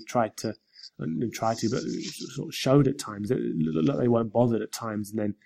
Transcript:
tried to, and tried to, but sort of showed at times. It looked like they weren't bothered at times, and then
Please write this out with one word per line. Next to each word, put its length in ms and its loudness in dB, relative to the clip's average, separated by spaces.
tried 300 0
to, 180 -6
and 320 -4
tried 260 -2
to, 100 0
but 120 0
sort 680 -6
of 60 -10
showed 320 6
at 140 0
times. 320 -6
It 80 0
looked 480 2
like 100 2
they 100 2
weren't 240 2
bothered 300 4
at 80 -8
times, 400 -6
and 80 -4
then 160 -2